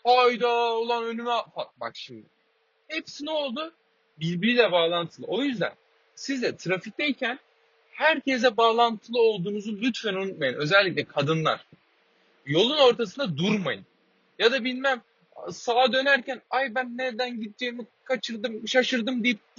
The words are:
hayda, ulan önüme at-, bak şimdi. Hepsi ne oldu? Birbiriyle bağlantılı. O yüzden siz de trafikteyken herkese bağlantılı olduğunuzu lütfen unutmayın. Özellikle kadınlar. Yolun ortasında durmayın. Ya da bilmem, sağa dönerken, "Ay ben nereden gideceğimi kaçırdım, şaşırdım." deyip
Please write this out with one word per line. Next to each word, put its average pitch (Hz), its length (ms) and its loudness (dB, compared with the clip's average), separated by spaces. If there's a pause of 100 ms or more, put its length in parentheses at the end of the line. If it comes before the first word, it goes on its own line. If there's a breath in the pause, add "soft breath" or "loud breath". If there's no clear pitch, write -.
hayda, 240 720 4
ulan 233 260 -2
önüme 233 280 -6
at-, - 480 -6
bak 113 160 -10
şimdi. 110 300 -18 (640)
Hepsi 311 380 -10
ne 311 60 -6
oldu? 302 420 -4 (460)
Birbiriyle 180 520 2
bağlantılı. 170 560 0
O 196 160 -2
yüzden 208 300 -2 (420)
siz 262 280 -6
de 156 140 -2
trafikteyken 233 840 -4 (600)
herkese 262 580 2
bağlantılı 233 640 2
olduğunuzu 208 600 0
lütfen 226 320 -2
unutmayın. 170 400 -4
Özellikle 151 500 2
kadınlar. 147 600 -2 (800)
Yolun 208 320 2
ortasında 240 600 2
durmayın. 170 480 -2 (540)
Ya 226 120 6
da 254 120 -2
bilmem, 254 380 -2 (500)
sağa 240 420 2
dönerken, 269 560 0
"Ay 254 260 -2
ben 247 220 -4
nereden 247 440 -6
gideceğimi 240 440 -8 (180)
kaçırdım, 226 640 -6
şaşırdım." 247 560 0
deyip 240 160 0 (200)